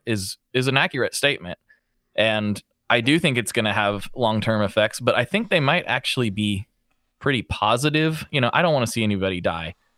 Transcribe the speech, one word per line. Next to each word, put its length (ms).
is, 320
is 140
an 100
accurate 380
statement. 440
And 440
I 120
do 160
think 200
it's 140
gonna 200
have 440
long-term 460
effects, 380
but 140
I 100
think 260
they 100
might 260
actually 440
be 360
pretty 240
positive. 880
You 100
know, 120
I 100
don't 120
wanna 120
see 180
anybody 360
die. 340